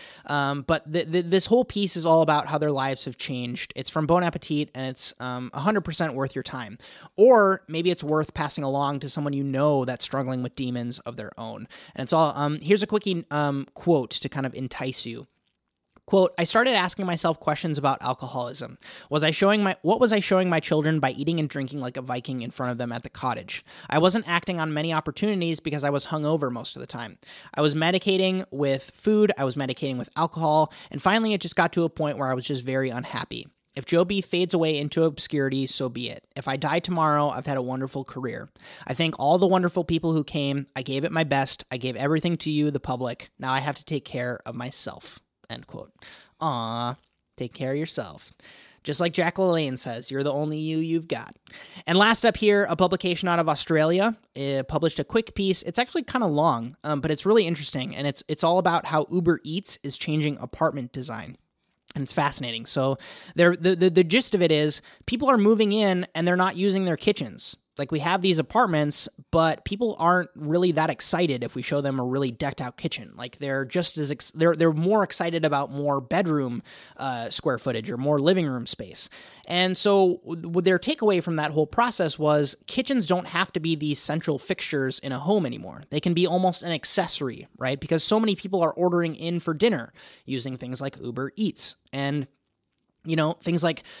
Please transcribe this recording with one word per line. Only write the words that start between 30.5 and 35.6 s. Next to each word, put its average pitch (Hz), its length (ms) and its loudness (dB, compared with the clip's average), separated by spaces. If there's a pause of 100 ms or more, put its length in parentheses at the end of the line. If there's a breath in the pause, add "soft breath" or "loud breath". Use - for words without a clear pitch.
and 139 100 -8
finally 220 320 2
it 196 80 0
just - 140 -8
got 170 200 2
to 170 100 2
a 160 40 2
point 147 300 -4
where 135 100 -2
I 131 60 0
was 127 120 -4
just 131 180 -4
very 131 260 -2
unhappy. - 560 -8 (300)
If 135 80 -10
Joe 170 200 4
Beef 190 200 -2
fades 175 280 -2
away 160 260 2
into 151 260 0
obscurity, 135 640 0